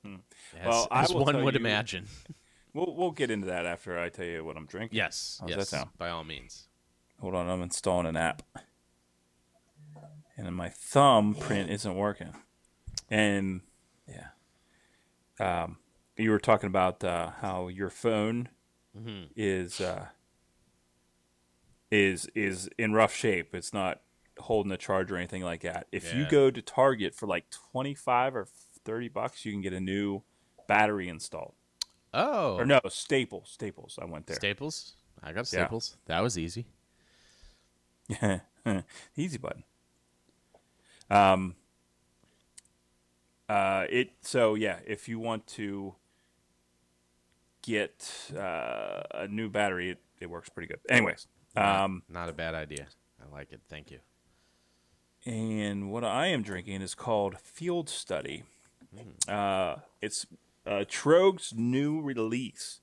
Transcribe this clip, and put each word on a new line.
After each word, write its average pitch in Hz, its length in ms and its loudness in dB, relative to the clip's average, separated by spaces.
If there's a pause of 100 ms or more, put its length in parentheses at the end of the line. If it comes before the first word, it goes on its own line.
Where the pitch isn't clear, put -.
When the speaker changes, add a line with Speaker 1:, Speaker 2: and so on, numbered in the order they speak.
Speaker 1:
Hmm. 101 140 -14 (420)
Speaker 2:
As, 87 80 -6
Speaker 1:
Well, 117 240 4
I 131 140 4
Speaker 2:
as 175 100 4
Speaker 1:
will 139 100 4
Speaker 2:
one 143 100 4
Speaker 1:
tell 127 100 2
Speaker 2:
would 135 100 2
Speaker 1:
you, 123 60 2
Speaker 2:
imagine. 107 460 0 (340)
<laughs> - 340 -20
Speaker 1:
we'll, 165 200 -2
we'll 170 180 0
get 143 180 0
into 101 160 0
that 90 200 -2
after 87 320 -4
I 87 120 -2
tell 90 160 -8
you 85 180 -6
what 80 140 -8
I'm 78 80 -14
drinking. 107 300 -8
Speaker 2:
Yes. - 440 -2
Speaker 1:
How's 87 100 -8
that 85 80 -2
Speaker 2:
Yes. 98 120 -2
Speaker 1:
sound? - 260 -4
Speaker 2:
By 85 140 -6
all 82 140 -6
means. 71 420 -14 (540)
Speaker 1:
Hold 92 140 -4
on. 90 160 0
I'm 90 120 0
installing 90 440 0
an 80 100 -2
app. 82 260 0 (1900)
And 104 100 -8
then 87 80 -6
my 87 140 -4
thumbprint 107 1000 4
isn't 101 280 -2
working. 98 360 -2 (760)
And, 101 520 2 (440)
yeah. - 220 -16 (1120)
Um, 85 380 0 (380)
you 110 140 4
were 107 80 6
talking 104 300 4
about, 92 340 2
uh, 85 280 -2 (100)
how 92 280 -4
your 92 220 -6
phone 113 580 0 (480)
Speaker 2:
Mm-hmm. 101 380 -12
Speaker 1:
is, 95 460 0
uh, 92 260 -2 (1800)
is, 98 360 4 (100)
is 95 420 -2
in 110 140 2
rough 107 220 8
shape. 95 380 0
It's - 200 -8
not 95 280 -2 (380)
holding 104 320 0
a 92 60 -4
charge 95 340 0
or 95 60 -2
anything 90 260 -6
like 85 200 -4
that. 87 280 -6
If 85 240 -6
you 131 80 0
Speaker 2:
Yeah. 147 80 -2
Speaker 1:
go 139 220 8
to 123 100 -10
Target 127 540 0
for, 113 100 -10
like, 90 240 -2
twenty-five 131 840 -2
or 98 100 -4 (380)
thirty 117 240 -4
bucks, - 360 -6
you 110 60 -4
can 101 100 -4
get 95 120 -4
a 92 80 -4
new 98 420 -2 (460)
battery 104 400 4
installed. 80 460 -10 (600)
Speaker 2:
Oh. 185 420 2
Speaker 1:
Or 117 80 2
no, 135 140 10 (100)
Staples. 120 600 -2
Staples. - 500 -12
I - 40 -8
went 80 240 -10
there. 82 80 -4
Speaker 2:
Staples? 113 580 -4 (260)
I 78 120 -12
got 107 200 -4
Speaker 1:
Yeah. 90 120 2
Speaker 2:
Staples. - 320 -4 (100)
That 85 140 2
was 107 180 0
easy. 87 280 -4 (1400)
Speaker 1:
<laughs> 101 320 0 (760)
Easy 156 200 -4
button. - 280 -8 (1500)
Um, 95 460 6 (1900)
uh, 98 420 4
it, 127 220 2 (100)
so, 113 320 4
yeah, 101 320 0
if - 220 -8
you 113 100 -6
want 113 300 -4
to 98 460 -6 (1700)
get, - 720 -4
uh, 58 680 -4 (100)
a 92 160 -6
new 107 220 -2
battery, 95 400 2
it, 87 80 -8 (220)
it 87 100 -10
works 85 180 -12
pretty - 200 -10
good. - 200 -10
Anyways, 117 380 4 (280)
Speaker 2:
Not, 101 300 6
Speaker 1:
um, 95 240 -2
Speaker 2:
not 85 200 -8
a 82 40 -8
bad 82 220 -4
idea. 73 320 -8 (340)
I 69 100 -20
like 71 220 -16
it. 57 160 -18
Thank 76 220 -16
you. 64 80 -20 (1300)
Speaker 1:
And 107 640 -4
what 117 140 -4
I 120 240 0
am 151 140 0
drinking 98 380 -6
is 95 140 -8
called 101 440 0
Field 170 520 -6
Study. - 540 -6 (500)
Speaker 2:
Mm. 107 340 -8
Speaker 1:
Uh, 98 520 0 (200)
it's, - 260 -6 (400)
uh, 101 220 0
Trogue's 180 640 6
new 135 460 2
release. 120 840 -4